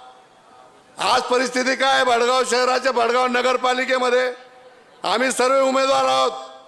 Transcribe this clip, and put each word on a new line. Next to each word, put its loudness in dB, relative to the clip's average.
आज 0
परिस्थिती -2
काय 0
आहे 2
भडगाव 2
शहराच्या, 0
भडगाव 0
नगरपालिकेमध्ये 0
आम्ही 0
सर्व 2
उमेदवार 0
आहोत, 0